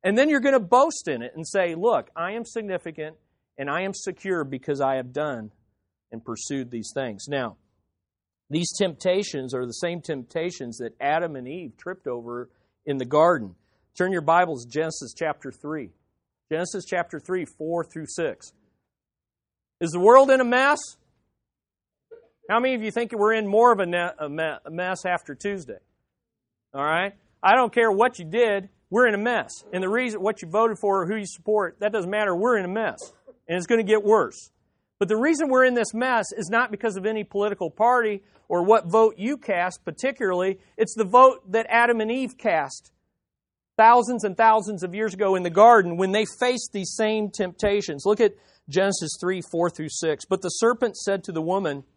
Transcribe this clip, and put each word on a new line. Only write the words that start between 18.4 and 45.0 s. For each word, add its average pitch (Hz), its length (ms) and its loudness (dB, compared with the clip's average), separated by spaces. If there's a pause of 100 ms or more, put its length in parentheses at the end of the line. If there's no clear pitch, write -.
Is 165 120 -4
the 175 80 -4
world 262 320 8
in 262 80 4
a 254 60 2
mess? 262 340 2 (1700)
How 220 100 2
many 262 140 0
of 226 80 -4
you 220 80 -4
think 233 220 -4
we're 214 220 2
in 220 120 0
more 226 260 6
of 196 80 2
a, 185 60 0
ne-, 175 320 -2
a 151 100 -8
me-, 151 380 -6
a 151 60 -14
mess 180 340 -6
after 170 300 -4
Tuesday? 170 420 -8 (960)
All 139 100 -4
right? 175 300 -2 (300)
I 196 100 8
don't 247 180 4
care 226 200 4
what 233 260 2
you 175 80 -14
did, 202 440 0 (200)
we're 240 160 4
in 220 80 2
a 202 60 -2
mess. 214 320 -2 (200)
And 185 120 -4
the 185 60 -2
reason, 220 340 -2
what 214 180 -4
you 170 80 -14
voted 214 300 0
for 196 240 0
or - 20 -4
who 208 100 -4
you 202 120 -8
support, 214 540 -4
that 208 100 -2
doesn't 185 180 -4
matter. 208 260 0
We're 226 220 0
in 190 80 -2
a 180 40 -6
mess. 196 280 -4 (500)
And 170 80 -2
it's 180 120 -4
gonna 226 160 2
get 208 200 2
worse. 202 460 0 (480)
But 202 100 0
the 214 100 0
reason 294 320 2
we're 254 160 6
in 247 100 2
this 220 180 -2
mess 240 320 0 (100)
is 180 140 -8
not 226 220 2
because 214 260 -4
of 190 80 -10
any 220 180 -2
political 202 460 -4
party 220 540 2 (240)
or 175 160 0
what 202 240 4
vote 220 320 4
you 254 180 -4
cast 180 480 -4
particularly. 190 760 -2 (160)
It's 220 200 -2
the 220 100 0
vote 247 460 6
that 226 180 0
Adam 233 320 2
and 220 100 -2
Eve 254 280 -4
cast 156 520 -2 (840)
thousands 233 460 6
and 190 120 -4
thousands 214 480 2
of 180 100 -8
years 208 200 -2